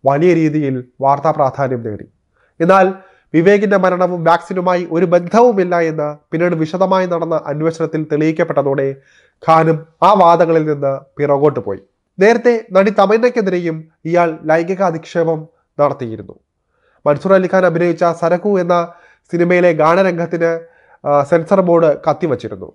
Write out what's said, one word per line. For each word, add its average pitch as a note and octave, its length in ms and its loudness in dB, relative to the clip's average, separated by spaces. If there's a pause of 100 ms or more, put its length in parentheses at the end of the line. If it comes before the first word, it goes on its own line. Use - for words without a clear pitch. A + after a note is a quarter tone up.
വലിയ D#3+ 280 2
രീതിയിൽ D3 500 -2 (160)
വാർത്താ C#3 300 0
പ്രാധാന്യം C3+ 520 -2
നേടി. G#2+ 220 -10 (560)
എന്നാൽ F#3+ 340 2 (400)
വിവേകിന്റെ G3+ 420 2
മരണവും F3+ 480 0
വാക്സിനുമായി F3+ 680 -2
ഒരു E3+ 140 0
ബന്ധവുമില്ല F3+ 760 2
എന്ന് D3+ 360 -4 (160)
പിന്നീട് F3 220 0
വിശദമായി F#3 520 -2
നടന്ന E3 400 -4
അന്വേഷണത്തിൽ D#3 680 -4
തെളിയിക്കപ്പെട്ടതോടെ C#3+ 840 -2 (520)
ഖാനും D#3+ 380 2 (160)
ആ F#3+ 100 6
വാദങ്ങളിൽ E3 600 4
നിന്ന് C#3 280 -4 (160)
പിറകോട്ട് C#3 440 0
പോയി. G2 180 -8 (400)
നേരത്തെ A#3 540 2
നടി G3 180 4
തമന്നയ്ക്കെതിരെയും G3 960 0 (200)
ഇയാൾ E3 400 0
ലൈംഗിക E3+ 380 -2
അധിക്ഷേപം E3 680 -4 (320)
നടത്തിയിരുന്നു. A#2+ 540 -4 (720)
മൻസൂർ D3 260 0
അലിഖാൻ F#3 340 2
അഭിനയിച്ച F3 380 0
സരക്കു F3 560 0
എന്ന F3 280 0 (440)
സിനിമയിലെ F3 400 2
ഗാനരംഗത്തിന്, E3+ 880 0 (460)
ആ, C#3+ 160 2
സെൻസർ E3+ 380 0
ബോർഡ് E3+ 360 2 (140)
കത്തിവച്ചിരുന്നു. A2+ 640 -6